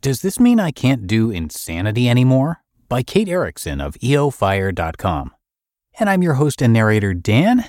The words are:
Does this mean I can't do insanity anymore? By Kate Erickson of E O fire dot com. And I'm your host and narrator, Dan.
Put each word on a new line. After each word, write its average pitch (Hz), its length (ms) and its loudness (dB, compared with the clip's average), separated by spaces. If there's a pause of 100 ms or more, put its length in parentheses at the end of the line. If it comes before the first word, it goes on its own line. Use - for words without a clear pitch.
Does 135 220 -4
this - 180 -4
mean 240 180 6
I 180 120 0
can't 127 360 -2
do 113 240 0
insanity 95 760 -4
anymore? 131 540 2 (260)
By 123 140 -2
Kate 196 260 0
Erickson 101 500 -6
of 71 240 -8
E 135 140 0
O 143 140 0
fire 98 420 -2
dot 82 240 -6
com. 76 380 -4 (640)
And 214 100 0
I'm 190 140 2
your 165 120 2
host 143 280 0
and 120 100 4
narrator, 107 400 2
Dan. 151 560 0